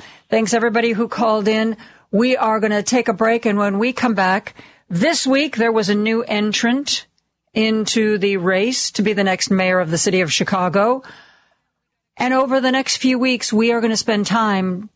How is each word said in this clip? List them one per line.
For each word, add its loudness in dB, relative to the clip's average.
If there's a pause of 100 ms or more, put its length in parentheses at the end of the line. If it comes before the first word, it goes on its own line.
(300)
Thanks 0
everybody 0
who -2
called 0
in. 0 (340)
We 2
are 0
gonna 0
take 0
a 0
break, 0
and 2
when 0
we 0
come -2
back, -2 (340)
this 0
week 0
there 0
was 0
a 2
new 0
entrant -2 (460)
into 0
the 0
race 0
to -2
be 0
the 0
next -2
mayor 2
of -2
the 0
city 0
of -2
Chicago. 0 (1120)
And -2
over 2
the 2
next -2
few 0
weeks, 0
we 2
are 0
gonna 0
spend 0
time 0